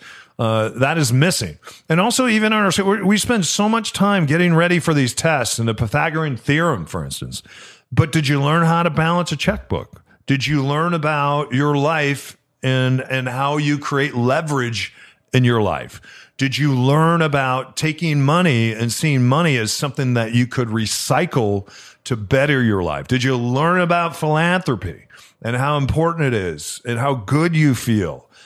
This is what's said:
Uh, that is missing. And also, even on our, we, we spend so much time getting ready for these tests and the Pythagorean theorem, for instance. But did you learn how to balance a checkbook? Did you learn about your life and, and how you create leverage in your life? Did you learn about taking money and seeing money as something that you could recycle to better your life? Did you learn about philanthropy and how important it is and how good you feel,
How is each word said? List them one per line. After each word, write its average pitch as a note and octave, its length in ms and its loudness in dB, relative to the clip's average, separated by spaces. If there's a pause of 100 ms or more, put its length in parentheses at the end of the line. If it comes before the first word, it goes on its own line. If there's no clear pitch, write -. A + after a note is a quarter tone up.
(380)
Uh, A2 300 0
that C3+ 300 0
is B2+ 160 2
missing. B2+ 440 0 (300)
And E3 140 2
also, B3 260 2
even G#3+ 240 2
on G#3+ 140 2
our, F#3+ 200 2
we, G3+ 180 2
we G3+ 140 4
spend G#3 280 0
so G#3 240 0
much A3+ 240 -2
time G3 320 2
getting E3+ 280 2
ready E3+ 260 4
for D#3+ 140 0
these C3+ 200 2
tests D3 460 0
and A#2 60 -2
the A2+ 80 0
Pythagorean D3+ 640 -2
theorem, C#3+ 500 0
for D#2 200 -6
instance. C2 360 -10 (480)
But D3+ 220 0
did D#3 160 0
you C#3+ 140 2
learn D#3+ 240 2
how E3 180 2
to F3 60 2
balance D#3+ 420 0
a D3 60 -4
checkbook? - 680 -6 (220)
Did C3+ 200 0
you C#3+ 160 0
learn D3+ 320 0
about D3 600 0
your C#3+ 240 2
life C#3+ 580 -2 (260)
and, C3 380 2
and B2+ 300 -4
how C3+ 260 -2
you D3 240 0
create C#3+ 340 -2
leverage B2+ 800 -2 (400)
in B2+ 120 4
your A#2+ 160 4
life? D2 400 -4 (340)
Did C3 220 -2
you C#3 180 0
learn D#3 460 2
about C3 560 -2
taking D#3 440 -2
money C3+ 520 2
and A2+ 180 -2
seeing C3+ 340 0
money C#3+ 300 2
as A2 160 -2
something C3 440 -2
that A2+ 180 -2
you A#2+ 140 2
could B2 200 -4
recycle A2 1000 -2 (340)
to B2 140 -4
better C3+ 440 2
your G2+ 220 2
life? C#2+ 240 -6
Did B2 160 0
you C3+ 140 0
learn C3+ 420 0
about E3+ 380 0
philanthropy D#3 880 -2 (360)
and A#2 140 -4
how C#3 220 0
important D#3+ 480 0
it B2+ 80 0
is F2 500 -6
and A#2+ 160 -4
how C#3 160 -2
good D3 400 0
you D3+ 180 4
feel, G2+ 560 -2 (160)